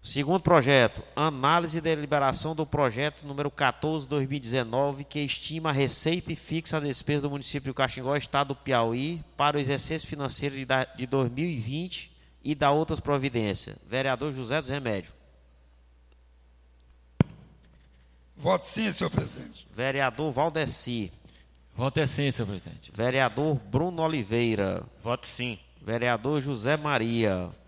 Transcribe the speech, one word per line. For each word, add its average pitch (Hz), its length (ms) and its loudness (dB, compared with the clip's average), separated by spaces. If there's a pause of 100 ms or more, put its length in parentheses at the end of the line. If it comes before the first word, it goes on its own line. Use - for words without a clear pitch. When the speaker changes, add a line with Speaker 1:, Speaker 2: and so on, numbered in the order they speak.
Speaker 1:
Segundo 147 380 0
projeto, 135 640 6 (120)
análise 156 640 2
e - 20 -4
deliberação 151 720 2
do 156 80 0
projeto 143 640 0
número 143 240 -4
quatorze, 143 580 0
dois 135 200 0
mil 139 100 -2
e - 20 -4
dezenove, 131 640 0
que - 160 -6
estima 156 520 -4
a - 20 2
receita 156 580 0
e 156 40 -2
fixa 160 420 -4
a - 20 2
despesa 143 440 -2
do 143 80 -2
município 139 420 -4
de - 20 -8
Caxingó, 131 400 0
estado 139 340 0
do 135 60 -2
Piauí, 131 640 0 (140)
para 143 220 2
o - 20 2
exercício 143 480 -2
financeiro 139 480 -4
de 135 80 -6
da, 131 220 2
de 127 220 -8
dois 131 220 2
mil 147 200 -2
e 151 80 -4
vinte 143 580 -6 (280)
e 147 100 0
da 143 160 4
outras 156 300 2
providências. 117 760 -2 (120)
Vereador 135 440 -2
José 131 300 -4
dos 127 80 -10
Remédios. 120 420 -4 (3250)
Speaker 2:
Voto 180 300 0
sim, 214 240 0
senhor 165 180 -2
presidente. - 640 -6
Speaker 1:
Vereador 135 580 0
Valdeci. 123 800 -2 (640)
Speaker 3:
Voto 131 240 0
é 147 60 4
sim, 139 240 0
senhor 117 180 -4
presidente. 92 460 -10
Speaker 1:
Vereador 127 640 2
Bruno 147 480 0
Oliveira. 110 800 0 (180)
Speaker 4:
Voto 120 240 -4
sim. 123 340 -6 (220)
Speaker 1:
Vereador 120 600 0
José 131 360 0
Maria. 113 720 2 (180)